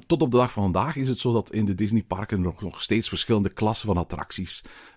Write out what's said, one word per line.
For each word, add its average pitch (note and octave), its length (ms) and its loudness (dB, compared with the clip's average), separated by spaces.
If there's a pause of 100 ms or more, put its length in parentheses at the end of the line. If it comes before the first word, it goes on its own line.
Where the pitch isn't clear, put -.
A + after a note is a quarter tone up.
tot D#3+ 160 2
op C3 80 2
de A#2+ 60 4
dag B2 160 4
van G#2 100 -2
vandaag G2 340 2
is C3+ 120 0
het B2 100 -2
zo A#2+ 140 0
dat A2 200 0
in G#2+ 120 0
de G2 100 2
Disneyparken G2+ 640 0
nog, F2+ 220 -2
nog - 200 -8
steeds A2 260 0
verschillende G2+ 400 2
klassen G#2+ 380 0
van G2 100 2
attracties, - 680 -6 (320)